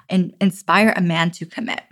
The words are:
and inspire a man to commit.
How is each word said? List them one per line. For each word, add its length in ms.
and 320
inspire 560
a 60
man 300
to 140
commit. 460